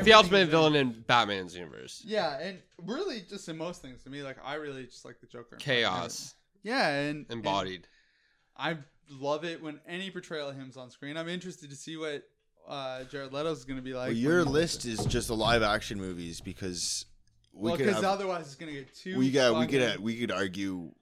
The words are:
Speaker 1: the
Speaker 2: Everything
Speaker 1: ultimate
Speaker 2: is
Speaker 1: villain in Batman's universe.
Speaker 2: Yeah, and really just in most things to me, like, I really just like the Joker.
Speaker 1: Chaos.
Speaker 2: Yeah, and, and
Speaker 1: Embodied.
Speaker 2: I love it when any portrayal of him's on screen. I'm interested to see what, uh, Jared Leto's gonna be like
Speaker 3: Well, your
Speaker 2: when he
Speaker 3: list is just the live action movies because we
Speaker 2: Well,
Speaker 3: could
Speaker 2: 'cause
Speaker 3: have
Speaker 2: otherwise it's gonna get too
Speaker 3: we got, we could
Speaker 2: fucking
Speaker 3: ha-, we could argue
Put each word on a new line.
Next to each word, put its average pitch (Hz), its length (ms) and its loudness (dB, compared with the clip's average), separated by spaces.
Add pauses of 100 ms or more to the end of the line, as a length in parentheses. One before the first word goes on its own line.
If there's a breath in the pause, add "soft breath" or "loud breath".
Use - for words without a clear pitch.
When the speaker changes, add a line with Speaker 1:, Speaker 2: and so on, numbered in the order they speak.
Speaker 1:
the 220 80 10
Speaker 2:
Everything - 20 12
Speaker 1:
ultimate 202 280 10
Speaker 2:
is 175 80 4
Speaker 1:
villain 156 260 6
in 117 320 2
Batman's 101 480 4
universe. 64 500 -14
Speaker 2:
Yeah, 170 320 -2
and 180 200 -8 (260)
really 254 440 -6
just 202 200 -12
in 165 100 -8
most 170 240 -8
things 127 220 -18
to 131 60 -16
me, 143 120 -12
like, 135 220 -12
I 139 100 -8
really 139 300 -10
just - 200 -20
like 123 160 -18
the 123 60 -20
Joker. 117 300 -18
Speaker 1:
Chaos. 101 760 0 (280)
Speaker 2:
Yeah, 220 260 0
and, 147 400 -2
and 117 100 -6
Speaker 1:
Embodied. 95 500 -2 (680)
Speaker 2:
I 160 200 -4 (340)
love 143 340 -2
it 165 180 -6
when 151 260 -10
any 180 220 -8
portrayal 165 400 -8
of 135 60 -10
him's 131 200 -14
on 127 140 -16
screen. 143 260 -12
I'm 165 120 -6
interested 170 420 -10
to 139 60 -16
see 160 200 -12
what, 151 280 -8 (420)
uh, 131 380 -8
Jared 135 280 -10
Leto's 147 320 -4
gonna 131 180 -8
be 131 120 -8
like 127 140 -4
Speaker 3:
Well, 117 80 0
your 147 220 4
Speaker 2:
when 165 100 4
he 135 60 0
Speaker 3:
list 160 300 0
is 113 220 -4
just 117 220 0
the 113 80 -2
live 110 260 4
action 107 360 0
movies 87 420 -8
because 90 680 -6 (460)
we - 180 -4
Speaker 2:
Well, 131 60 0
Speaker 3:
could 135 100 2
Speaker 2:
'cause 196 100 4
Speaker 3:
have 196 80 0
Speaker 2:
otherwise 190 420 -2
it's 139 100 -18
gonna 160 160 -12
get 139 200 -14
too 185 240 -8
Speaker 3:
we 131 140 4
got, 127 260 6
we 110 120 2
could 135 120 4
Speaker 2:
fucking 107 180 2
Speaker 3:
ha-, 95 40 -10
we 113 160 -4
could 117 140 -2
argue 92 580 -4 (120)